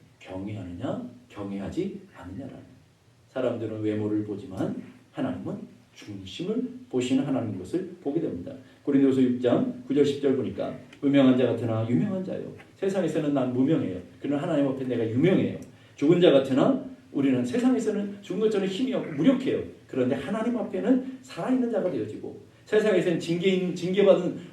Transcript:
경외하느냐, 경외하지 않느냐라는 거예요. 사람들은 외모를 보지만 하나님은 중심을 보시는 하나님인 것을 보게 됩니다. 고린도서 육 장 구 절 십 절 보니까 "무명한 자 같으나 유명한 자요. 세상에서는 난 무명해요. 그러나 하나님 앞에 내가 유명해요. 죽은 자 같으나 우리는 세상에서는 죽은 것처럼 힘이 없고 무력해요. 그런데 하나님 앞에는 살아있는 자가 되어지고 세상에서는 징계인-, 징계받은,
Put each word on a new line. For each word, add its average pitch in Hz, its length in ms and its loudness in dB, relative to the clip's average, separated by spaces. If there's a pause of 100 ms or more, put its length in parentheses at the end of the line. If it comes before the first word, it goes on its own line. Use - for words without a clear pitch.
(200)
경외하느냐, 95 840 -8 (260)
경외하지 101 720 -8 (160)
않느냐라는 - 380 -12
거예요. - 240 -20 (520)
사람들은 110 520 -4
외모를 107 420 0
보지만 95 580 -6 (300)
하나님은 - 440 -6 (380)
중심을 170 720 -6 (220)
보시는 131 360 0
하나님인 113 320 -2
것을 175 440 -6
보게 151 180 -6
됩니다. - 320 -8 (320)
고린도서 135 380 4
육 120 180 4
장 - 480 2
구 131 60 -2
절 143 100 6
십 - 160 0
절 131 160 2
보니까 98 380 -4 (260)
"무명한 135 360 6
자 123 100 4
같으나 113 420 0
유명한 185 360 0
자요. - 280 -8 (240)
세상에서는 160 580 0
난 123 180 0
무명해요. 120 480 0 (200)
그러나 143 220 -2
하나님 143 260 2
앞에 127 160 -4
내가 113 240 -2
유명해요. 139 500 2 (380)
죽은 170 240 4
자 170 100 8
같으나 135 540 4 (260)
우리는 - 340 2
세상에서는 214 760 0
죽은 185 180 -6
것처럼 196 280 2
힘이 254 260 -2
없고 160 200 -4
무력해요. - 480 2 (240)
그런데 127 280 0
하나님 226 420 -4
앞에는 196 640 0
살아있는 240 480 -2
자가 185 200 0
되어지고 - 500 -8 (260)
세상에서는 185 520 2
징계인-, 180 560 0
징계받은, 185 640 4 (140)